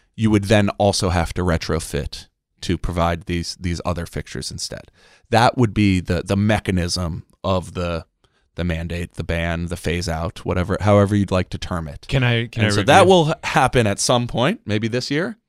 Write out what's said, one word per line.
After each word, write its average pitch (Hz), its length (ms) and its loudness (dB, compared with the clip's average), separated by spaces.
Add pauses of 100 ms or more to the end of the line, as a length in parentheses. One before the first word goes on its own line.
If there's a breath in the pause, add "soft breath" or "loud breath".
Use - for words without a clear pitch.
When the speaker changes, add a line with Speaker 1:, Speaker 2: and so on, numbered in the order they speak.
(160 soft breath)
Speaker 1:
you 110 140 2
would 101 140 4
then 104 260 4
also 101 380 0
have 85 260 0
to 92 80 -2
retrofit - 840 -2 (340)
to 87 160 -2
provide 85 480 -2
these, 87 340 -4
these 87 260 -4
other 85 220 -4
fixtures - 440 -10
instead. - 400 -12 (400 soft breath)
That 113 260 4
would 113 180 2
be 98 260 4
the, 85 220 -2
the 98 140 -2
mechanism 90 880 0 (180)
of 92 320 -2
the, 85 320 -6 (500)
the 85 80 -4
mandate, 85 500 -6
the 90 100 -8
ban, 85 420 -4
the 87 100 -8
phase 85 320 -4
out, 82 360 -6
whatever, 92 360 -2
however 101 360 4
you'd 98 160 0
like 92 180 0
to 87 80 -8
term 85 300 -6
it. - 200 -16
Speaker 2:
Can 135 140 0
I, 120 240 0
can 113 160 -4
Speaker 1:
And 110 60 2
Speaker 2:
I - 20 2
Speaker 1:
so 104 80 0
Speaker 2:
review? 101 80 0
Speaker 1:
that 175 200 8
will 180 200 6
ha-, 156 160 0
happen 127 440 2
at 101 120 -2
some 120 300 0
point, 120 360 -2
maybe 107 240 -2
this 123 220 -4
year, 143 260 -2 (120)